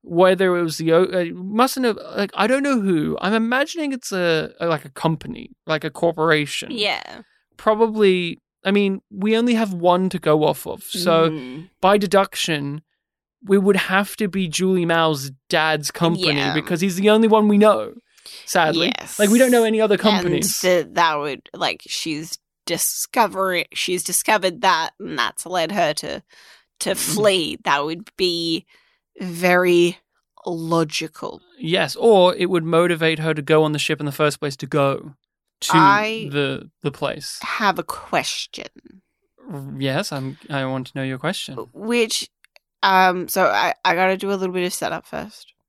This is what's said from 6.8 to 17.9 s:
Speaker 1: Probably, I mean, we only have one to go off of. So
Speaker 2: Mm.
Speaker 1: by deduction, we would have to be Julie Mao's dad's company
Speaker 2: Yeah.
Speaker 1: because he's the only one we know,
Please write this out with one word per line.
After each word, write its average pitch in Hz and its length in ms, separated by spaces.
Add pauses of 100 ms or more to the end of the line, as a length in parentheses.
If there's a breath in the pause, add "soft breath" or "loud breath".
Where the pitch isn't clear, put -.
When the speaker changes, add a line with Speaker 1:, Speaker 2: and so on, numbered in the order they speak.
Speaker 1:
Probably, 214 840 (240)
I 196 60
mean, 196 400
we 208 260
only 240 180
have 220 200
one 180 340
to 175 100
go 156 260
off 151 220
of. - 160
So 165 480
Speaker 2:
Mm. 147 380 (140)
Speaker 1:
by 202 160
deduction, 160 840 (640)
we 196 120
would 196 180
have 190 400
to 220 120
be 185 200
Julie 185 380
Mao's 160 440 (200)
dad's 156 400
company 170 460
Speaker 2:
Yeah. 98 180
Speaker 1:
because 156 260
he's 185 160
the 196 140
only 220 180
one 214 200
we 208 100
know, 202 360 (520 loud breath)